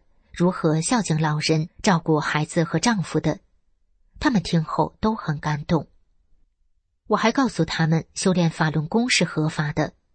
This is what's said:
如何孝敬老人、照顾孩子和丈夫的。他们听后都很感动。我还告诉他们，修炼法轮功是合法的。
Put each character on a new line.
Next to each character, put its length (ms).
如 160
何 320
孝 200
敬 200
老 180
人、 300
照 160
顾 200
孩 260
子 180
和 160
丈 240
夫 160
的。 200
他 120
们 100
听 220
后 360
都 140
很 260
感 260
动。 220
我 100
还 140
告 160
诉 160
他 220
们， 200
修 180
炼 160
法 220
轮 160
功 220
是 140
合 260
法 220
的。 220